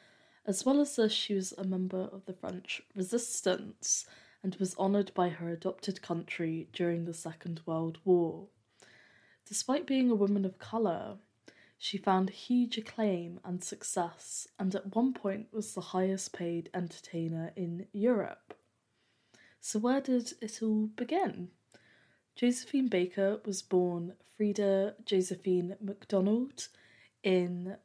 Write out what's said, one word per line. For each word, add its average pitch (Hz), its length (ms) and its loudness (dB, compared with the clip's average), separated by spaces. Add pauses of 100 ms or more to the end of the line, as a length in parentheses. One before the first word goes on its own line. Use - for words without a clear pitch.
(460)
As 190 200 0
well 277 140 6
as 285 160 2
this, 214 160 4
she - 220 -2
was 190 240 0
a 190 80 -6
member 185 480 -2
of 196 120 -14
the 185 80 -10
French 185 480 -8 (140)
Resistance - 1080 -2 (360)
and 190 140 -4
was 185 220 -2
honoured 196 360 2
by 180 140 2
her 170 220 -6
adopted 185 520 -6
country 165 680 -4
during 170 320 0
the 165 100 -6
Second 165 520 -8
World 165 400 -2
War. 175 420 4 (1000)
Despite 269 400 -2
being 262 240 4
a 226 60 6
woman 202 300 4
of 190 140 -4
colour, 196 580 -2 (600)
she - 200 -6
found 190 320 4
huge 240 480 0
acclaim 185 680 -2
and 180 180 -6
success, - 880 -6 (100)
and 190 160 0
at 196 220 -4
one 254 160 4
point 202 400 -4
was 214 220 -6
the 180 80 -6
highest 190 500 -2
paid 170 420 -4
entertainer 165 840 -4
in 175 340 -6
Europe. 214 640 0 (1040)
So - 180 -6
where 247 220 2
did 247 400 0
it 220 240 -8
all 214 320 2
begin? 247 540 -2 (840)
Josephine 247 540 2
Baker 196 560 2
was 196 180 -4
born 180 520 2 (240)
Frida 202 580 2 (100)
Josephine 185 760 0
MacDonald 208 880 0 (520)
in 180 640 2